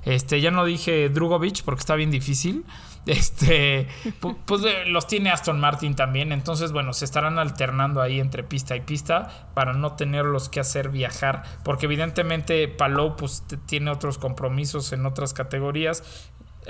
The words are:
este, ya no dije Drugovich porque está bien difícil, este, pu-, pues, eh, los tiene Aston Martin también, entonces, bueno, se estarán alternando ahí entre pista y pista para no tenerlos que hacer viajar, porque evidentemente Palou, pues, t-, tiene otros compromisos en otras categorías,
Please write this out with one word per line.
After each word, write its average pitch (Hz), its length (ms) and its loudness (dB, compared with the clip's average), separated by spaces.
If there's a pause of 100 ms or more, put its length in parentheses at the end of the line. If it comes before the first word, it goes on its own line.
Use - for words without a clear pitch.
este, 131 340 2
ya 160 100 4
no 180 140 4
dije 165 460 2
Drugovich 165 560 2
porque 131 160 -2
está 156 140 2
bien 156 160 2
difícil, 143 540 0 (400)
este, 139 840 4 (320)
pu-, - 240 -4
pues, 202 180 0
eh, 196 240 0
los 170 200 2
tiene 196 240 2
Aston 156 280 2
Martin 143 380 2
también, 139 340 0
entonces, 156 400 -2
bueno, 135 220 -2
se 135 100 -2
estarán 151 360 0
alternando 135 640 0
ahí 131 200 2
entre 131 220 -2
pista 135 340 -4
y - 20 -4
pista 151 720 -4
para 131 200 0
no 143 240 -2
tenerlos 143 500 0
que - 140 -4
hacer 135 260 -2
viajar, 135 560 -2 (220)
porque 135 220 0
evidentemente 160 840 0
Palou, 143 480 2
pues, 139 300 -4
t-, 143 100 -8
tiene 147 340 -2
otros 143 260 -2
compromisos 135 760 -4
en 131 120 -2
otras 135 280 -2
categorías, 143 960 -4 (380)